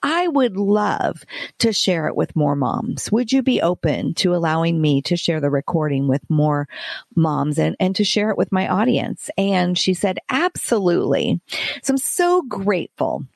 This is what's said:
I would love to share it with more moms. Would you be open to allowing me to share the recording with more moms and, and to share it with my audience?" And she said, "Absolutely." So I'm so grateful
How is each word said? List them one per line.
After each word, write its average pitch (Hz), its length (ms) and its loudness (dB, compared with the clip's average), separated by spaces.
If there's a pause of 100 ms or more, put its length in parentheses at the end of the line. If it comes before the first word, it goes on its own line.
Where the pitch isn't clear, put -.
I 330 240 0
would 262 300 0
love 202 680 0 (360)
to 226 120 2
share 165 360 0
it - 80 -4
with - 180 -2
more 147 220 2
moms. - 560 -2
Would 226 200 0
you 269 80 4
be 247 220 0
open 165 520 0
to 180 200 2
allowing 165 460 2
me 147 220 4
to 175 140 0
share 160 240 -2
the 143 80 0
recording 139 600 0
with 135 200 0
more 147 400 2 (460)
moms 147 420 2
and, 156 220 0
and 185 160 0
to 214 80 0
share 208 280 0
it 208 80 -2
with 190 120 0
my 190 160 0
audience?" 202 720 0
And 185 400 0
she 185 160 2
said, 190 240 -2 (100)
"Absolutely." 180 1120 0 (420)
So - 120 -2
I'm 277 40 0
so 349 440 2
grateful 190 840 -2 (120)